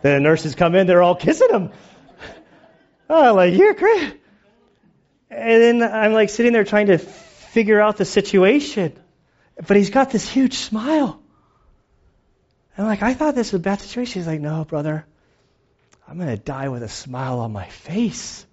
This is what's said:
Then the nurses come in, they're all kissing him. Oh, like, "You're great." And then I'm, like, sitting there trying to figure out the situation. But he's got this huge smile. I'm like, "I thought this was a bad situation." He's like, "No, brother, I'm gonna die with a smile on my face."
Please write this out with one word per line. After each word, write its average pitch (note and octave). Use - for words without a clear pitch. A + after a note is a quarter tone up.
Then C#3+
the D3
nurses D#3
come E3+
in, F#3+
they're F3+
all F3
kissing D#4+
him. G#3
Oh, D4+
like, F3+
"You're G4+
great." F#4+
And A3+
then A#3
I'm, A3
like, A3
sitting A#3
there A3
trying G#3
to F3+
figure -
out G#3
the F#3+
situation. G3
But G3+
he's G3+
got C4+
this -
huge C4+
smile. B3
I'm G3
like, G#3+
"I A#3+
thought D4+
this A#3
was F#3+
a -
bad G3
situation." A#3+
He's E3+
like, D#3
"No, D3+
brother, D#3
I'm -
gonna D3
die C3+
with B2
a A2
smile B2+
on A2+
my G2
face." -